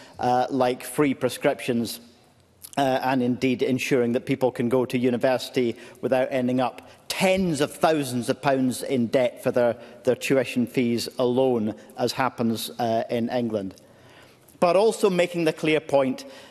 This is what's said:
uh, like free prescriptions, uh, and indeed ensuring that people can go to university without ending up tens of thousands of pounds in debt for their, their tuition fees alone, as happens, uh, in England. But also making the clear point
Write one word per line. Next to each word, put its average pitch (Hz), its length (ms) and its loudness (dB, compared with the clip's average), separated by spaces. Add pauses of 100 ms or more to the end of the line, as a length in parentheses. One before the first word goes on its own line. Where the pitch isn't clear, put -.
(200)
uh, 123 300 2
like 127 340 0
free 147 300 0
prescriptions, 120 880 -2 (760)
uh, 139 40 0 (220)
and 131 200 0
indeed 123 380 0
ensuring 127 520 0
that 123 120 -2
people 127 260 0
can 123 160 -2
go 127 160 2
to 123 140 -4
university 123 800 0 (240)
without 127 300 0
ending 127 280 0
up - 300 -4 (180)
tens 185 540 0
of 147 100 0
thousands 135 560 0
of 127 140 -2
pounds 131 420 0
in 120 240 0
debt 123 340 0
for 127 100 0
their, 120 260 2 (260)
their 120 120 2
tuition 123 520 0
fees 117 400 0 (120)
alone, 123 540 2 (240)
as 123 140 0
happens, 117 580 -2 (100)
uh, 117 300 2
in 117 200 -2
England. 110 460 -4 (840)
But 175 160 4
also 214 340 4
making 175 360 0
the 156 80 2
clear 156 260 0
point 135 460 0 (260)